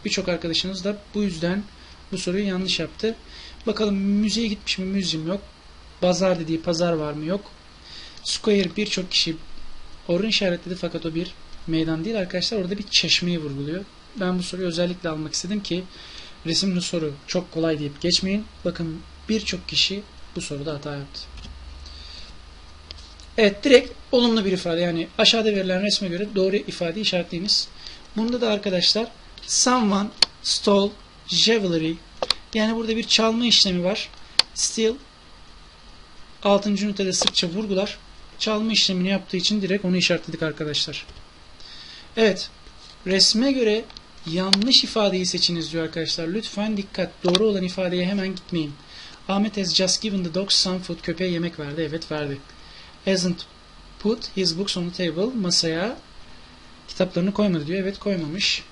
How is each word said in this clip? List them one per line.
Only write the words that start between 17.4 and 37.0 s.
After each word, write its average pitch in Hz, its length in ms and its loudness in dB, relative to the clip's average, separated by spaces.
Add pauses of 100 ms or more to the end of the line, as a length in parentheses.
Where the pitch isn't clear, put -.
kolay 160 260 0
deyip 143 220 -6
geçmeyin. 190 440 2 (200)
Bakın 170 360 -4 (280)
birçok 208 400 -2
kişi - 340 0 (340)
bu 175 40 -4
soruda 147 340 -6
hata 143 220 -6
yaptı. 143 240 -10 (2250)
Evet, 202 260 4
direkt 277 280 8 (200)
olumlu 233 320 4
bir 190 80 2
ifade, 175 280 0
yani 170 280 0 (100)
aşağıda 220 340 4
verilen 185 300 0
resme 202 260 0
göre 185 260 -2
doğru 190 220 4
ifadeyi 175 460 -2
işaretleyiniz. 180 680 0 (480)
Bunda 233 240 0
da 226 100 2
arkadaşlar 208 560 2 (400)
someone 214 640 4 (340)
stole 202 500 4 (340)
jewelry, 170 680 4 (580)
yani 220 220 2
burada 226 200 0
bir 226 80 -2
çalma 226 420 4
işlemi 180 380 4
var. 196 240 0 (460)
Steal 220 400 0 (1500)
altıncı 202 440 4
ünitede 196 260 0